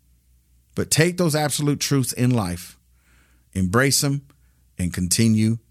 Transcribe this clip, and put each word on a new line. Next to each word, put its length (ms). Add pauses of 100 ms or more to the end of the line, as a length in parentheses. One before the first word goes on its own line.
(760)
But 140
take 280
those 180
absolute 460
truths 320
in 180
life, 460 (760)
embrace 460
them, 220 (560)
and 160
continue 640 (140)